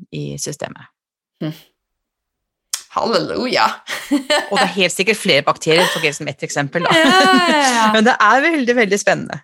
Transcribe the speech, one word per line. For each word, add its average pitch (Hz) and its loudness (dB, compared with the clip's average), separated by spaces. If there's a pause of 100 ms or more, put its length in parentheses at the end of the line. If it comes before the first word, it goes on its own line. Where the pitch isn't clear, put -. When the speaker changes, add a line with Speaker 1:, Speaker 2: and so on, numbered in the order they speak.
Speaker 1:
i 147 -10
systemet. - -12 (560)
Speaker 2:
Hm. 156 -6 (1400)
Halleluja! 185 -2 (420)
<laughs> 285 -2
Speaker 1:
Og - -4
det 269 2
er 180 -4
helt 185 0
sikkert 208 -2
flere 165 2
bakterier, - 0
tok 160 -4
jeg 143 -2
som 147 -10
ett - -12
eksempel, 151 -4
da. - 2
Speaker 2:
Ja, 320 4 (360)
ja, 302 2
ja. 233 2
Speaker 1:
<laughs> 214 4
Men 220 4
det 240 4
er 226 4
veldig, 277 0
veldig 202 0
spennende. - -4